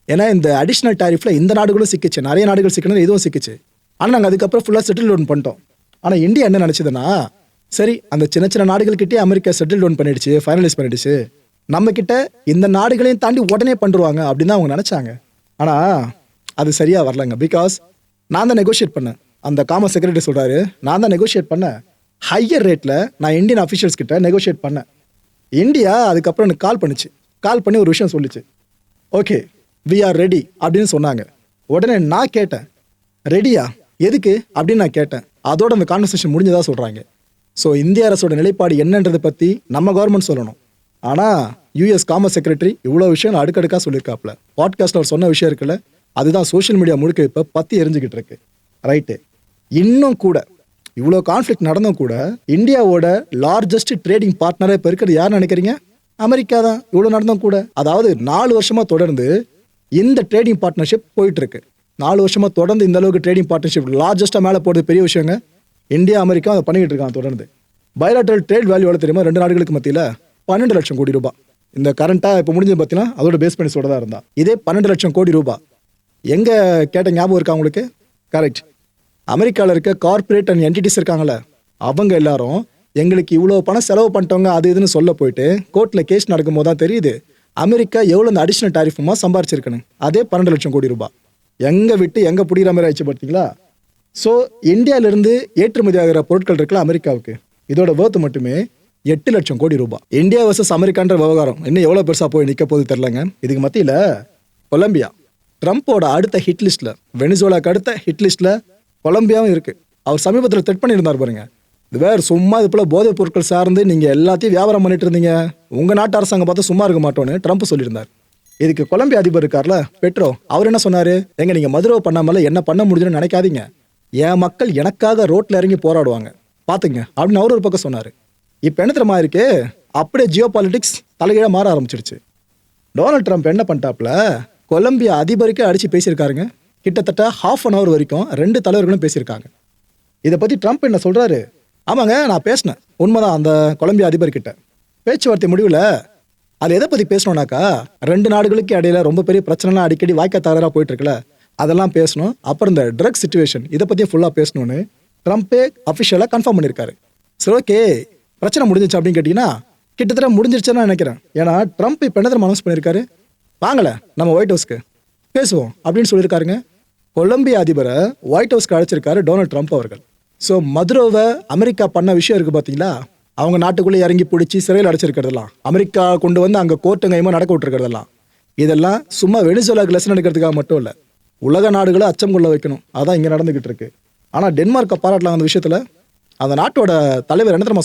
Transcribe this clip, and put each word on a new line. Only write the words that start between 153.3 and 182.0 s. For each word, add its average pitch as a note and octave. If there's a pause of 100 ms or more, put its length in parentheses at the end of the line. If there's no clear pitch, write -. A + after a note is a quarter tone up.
இதை D#3
பத்தி G3+
ஃபுல்லா F3 (100)
பேசணும்னு D3 (380)
ட்ரம்ப்பே A3 (220)
அஃபிஷியலா F#3
கன்ஃபார்ம் A3
பண்ணியிருக்காரு. C3 (480)
சரி, G#3+
ஓகே, G#3 (340)
பிரச்சனை A3
முடிஞ்சிச்சு F#3+
அப்படின்னு E3+
கேட்டீங்கன்னா, D#3+ (360)
கிட்டத்தட்ட B3+
முடிஞ்சிருச்சுன்னு A#3+
நான் A3
நினைக்கிறேன். C3+ (160)
ஏன்னா E3 (140)
ட்ரம்ப் C4
இப்ப G3+
என்ன A#3+
தெரியுமா A3
அனௌன்ஸ் F#3+
பண்ணியிருக்காரு? E3+ (640)
"வாங்கல G3+ (180)
நம்ம E3
ஒயிட் F#3+
ஹவுஸ்க்கு A#2+ (600)
பேசுவோம்," F3 (160)
அப்படின்னு F#3+
சொல்லியிருக்காருங்க. F#3 (540)
கொலம்பியா A3+
அதிபரை D3+ (100)
ஒயிட் E3
ஹவுஸ்க்கு A3
அழைச்சிருக்காரு E3+
டொனால்ட் F3
ட்ரம்ப் D3
அவர்கள். A2+ (360)
So F#3 (120)
மதுரோவை A3+
அமெரிக்கா G3+
பண்ண F3+
விஷயம் F3
இருக்கு D3+
பாத்தீங்களா, C#3+ (340)
அவங்க F3
நாட்டுக்குள்ளே F#3
இறங்கி F3+
பிடிச்சி E3+
சிறையில் F#3+
அடைச்சிருக்கிறதெல்லாம், C3 (180)
அமெரிக்கா F3+
கொண்டு F3
வந்து G3
அங்க D#3+
கோர்ட்டு F#3+
கைமா F3+
நடக்க F3
விட்டுருக்கிறதெல்லாம், B2+ (500)
இதெல்லாம் D#3+
சும்மா G#3
வெனிசுவேலாக்கு G3
லெசன் G3
எடுக்கிறதுக்காக E3
மட்டும் D3+
இல்ல, A#2 (440)
உலக F3+
நாடுகளை F#3+